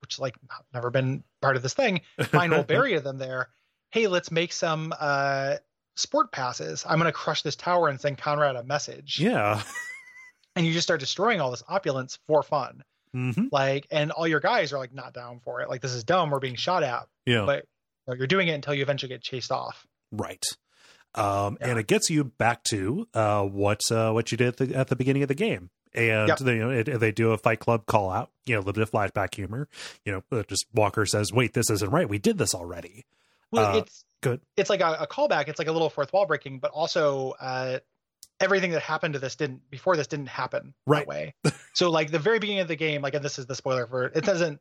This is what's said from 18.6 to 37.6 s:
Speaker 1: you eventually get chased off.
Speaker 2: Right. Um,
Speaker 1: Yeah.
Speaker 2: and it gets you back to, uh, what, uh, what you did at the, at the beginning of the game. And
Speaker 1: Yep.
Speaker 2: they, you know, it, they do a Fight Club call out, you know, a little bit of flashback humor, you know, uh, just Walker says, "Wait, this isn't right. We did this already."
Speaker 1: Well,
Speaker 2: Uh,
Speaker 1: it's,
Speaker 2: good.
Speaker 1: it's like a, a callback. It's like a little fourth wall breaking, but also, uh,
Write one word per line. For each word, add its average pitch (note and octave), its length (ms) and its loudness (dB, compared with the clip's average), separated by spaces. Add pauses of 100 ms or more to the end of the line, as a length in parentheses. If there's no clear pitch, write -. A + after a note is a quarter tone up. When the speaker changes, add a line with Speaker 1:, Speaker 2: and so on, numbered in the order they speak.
Speaker 1:
you C#3 100 -2
eventually C3+ 260 -2
get B2+ 120 -12
chased - 300 -8
off. B2+ 340 -6 (280)
Speaker 2:
Right. G#2 320 -8 (720)
Um, G2+ 460 0
Speaker 1:
Yeah. B2 100 -2
Speaker 2:
and A#2 80 2
it G#2+ 80 -2
gets G#3 240 2
you D3 140 2
back A#2 400 0
to, A#2 500 -2
uh, G#2 300 4
what, G2+ 360 0 (100)
uh, A2+ 220 2
what A2+ 200 0
you A#2 60 -4
did B2 100 4
at B2 80 -4
the, C3+ 200 -2
at C3+ 120 0
the C3 80 2
beginning C3+ 260 2
of C#3 60 -2
the C3+ 60 2
game. C#3 360 -4 (240)
And A2 340 4
Speaker 1:
Yep. G#2+ 100 2
Speaker 2:
they, B2+ 160 2
you A2+ 60 0
know, A2+ 100 0
it, C#3 280 0
they A2 140 4
do A2+ 180 4
a G#2+ 80 2
Fight A2+ 220 2
Club A#2 260 2
call G2 240 2
out, G#2 200 -2 (160)
you B2 80 0
know, A2 40 2
a G2 40 -2
little F#2+ 100 -2
bit G#2 100 2
of G#2+ 80 -2
flashback G2 440 0
humor, G#2 340 -6 (360)
you G#2 80 -4
know, F#2+ 120 -6 (120)
uh, G#2+ 60 0
just - 320 -4
Walker G#2+ 320 4
says, G#2 260 0
"Wait, A2+ 220 2
this A#2 160 2
isn't G2+ 200 0
right. D3 180 2
We G#2 100 -2
did A3+ 200 2
this C3 140 0
already." F2 540 -10 (460)
Speaker 1:
Well, G#2+ 240 4
Speaker 2:
Uh, - 20 6
Speaker 1:
it's, - 260 -6 (160)
Speaker 2:
good. B2+ 200 0 (160)
Speaker 1:
it's G3 140 2
like G3 100 2
a, E3 200 2
a D#3 60 -2
callback. G3 400 0
It's D3+ 140 -8
like D#3 80 -2
a D#3+ 40 0
little D#3+ 180 2
fourth C#3+ 220 -4
wall G3 140 4
breaking, C#3 320 -4
but C#3+ 140 -4
also, C#3+ 680 0
uh, B2+ 380 -4 (600)